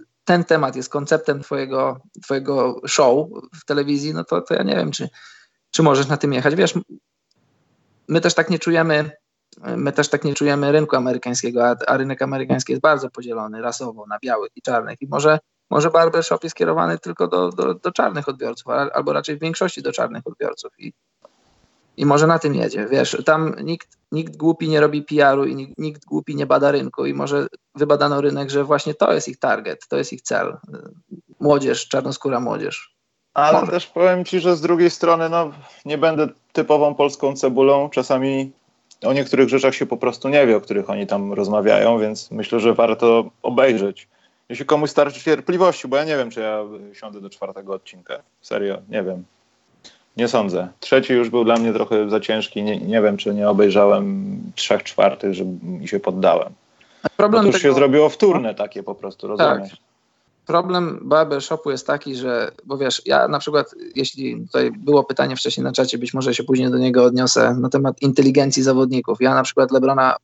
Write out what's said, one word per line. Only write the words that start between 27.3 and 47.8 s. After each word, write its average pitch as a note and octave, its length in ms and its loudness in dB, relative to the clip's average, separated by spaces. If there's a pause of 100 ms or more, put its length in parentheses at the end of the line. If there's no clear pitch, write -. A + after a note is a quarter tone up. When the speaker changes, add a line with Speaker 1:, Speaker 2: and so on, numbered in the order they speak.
Speaker 1:
wybadano C#3+ 460 2
rynek, C#3+ 280 -2
że C#3+ 140 0
właśnie D3 300 -2
to - 200 2
jest D3+ 140 -2
ich C3 120 -12
target, A2 500 -4
to C#3+ 80 -2
jest - 160 -6
ich - 80 -16
cel, - 360 -4 (800)
młodzież, C#3 480 2
czarnoskóra C3+ 520 -4
młodzież. A2 540 -8 (400)
Speaker 2:
Ale D3+ 260 4
Speaker 1:
Może. - 120 -4
Speaker 2:
też F3 160 -4
powiem F3+ 380 2
ci, F#3 140 -2
że F3 160 2
z D3+ 60 -6
drugiej E3+ 280 4
strony, E3 400 0
no, E3 220 -2 (340)
nie D3 120 -4
będę D#3 300 2 (260)
typową D3 420 2
polską C#3 400 0
cebulą, C3+ 540 2
czasami C3+ 640 -2 (520)
o C3+ 100 0
niektórych C3+ 360 2
rzeczach C3 260 2
się - 100 -2
po A#2 120 -6
prostu B2 320 -4
nie C#3+ 180 6
wie, A2 100 4
o G2 40 -2
których G2+ 280 -4
oni G2+ 180 -6
tam G2+ 260 -4
rozmawiają, G#2 680 2
więc G#2+ 320 -6
myślę, A2 280 -4
że A2 140 4
warto A2+ 560 2 (140)
obejrzeć. B2 640 0 (420)
Jeśli A#2+ 160 -12
komuś D3 240 0
starczy C#3+ 320 0
cierpliwości, E3 640 0
bo C3 100 0
ja D3 60 0
nie D#3 140 -2
wiem, B2 120 -2
czy A2+ 100 -12
ja G#2+ 200 -4 (340)
siądę G#2 280 -18
do G2 80 -16
czwartego G2 440 -12
odcinka. - 460 -14 (220)